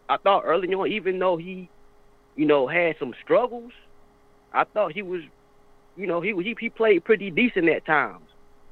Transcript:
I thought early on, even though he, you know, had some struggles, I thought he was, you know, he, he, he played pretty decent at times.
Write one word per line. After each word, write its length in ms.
I 100
thought 260
early 280
on, 140
even 320
though 180
he, 320
you 100
know, 220
had 320
some 200
struggles, 520
I 100
thought 300
he 100
was, 200
you 100
know, 140
he, 140
he, 240
he 100
played 360
pretty 280
decent 360
at 160
times. 440